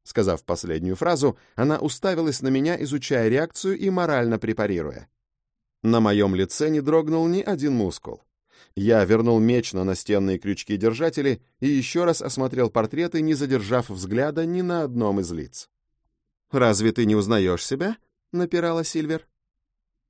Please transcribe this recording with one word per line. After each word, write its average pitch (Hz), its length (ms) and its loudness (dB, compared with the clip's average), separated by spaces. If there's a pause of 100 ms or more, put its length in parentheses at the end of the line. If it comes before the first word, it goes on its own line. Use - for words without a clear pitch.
Сказав 95 400 -2
последнюю 87 520 -4
фразу, 156 420 0 (180)
она 143 220 0
уставилась 160 640 -2
на 131 60 -2
меня, 135 340 0
изучая 131 480 -2
реакцию 165 480 -2
и 196 140 0
морально 139 480 0
препарируя. 101 680 -4 (760)
На 113 160 4
моем 104 340 4
лице 95 360 0
не 151 120 0
дрогнул 160 460 2
ни 180 140 0
один 147 320 -2
мускул. 90 500 -4 (520)
Я 107 300 4
вернул 113 340 4
меч 117 340 2
на 92 100 -2
настенные 95 560 0
крючки-держатели 113 1040 -2 (160)
и 131 80 -2
еще 143 380 0
раз 165 180 0
осмотрел 127 480 -2
портреты, 156 500 -2
не 156 140 0
задержав 127 540 -2
взгляда 117 560 -4
ни 175 160 -2
на 175 220 -2
одном 117 360 0
из 87 120 -4
лиц. - 380 -12 (800)
"Разве 113 420 4
ты 117 140 0
не 107 100 4
узнаешь 98 480 2
себя?" — 175 340 -2 (340)
напирала 170 520 -2
Сильвер. 160 440 -4 (840)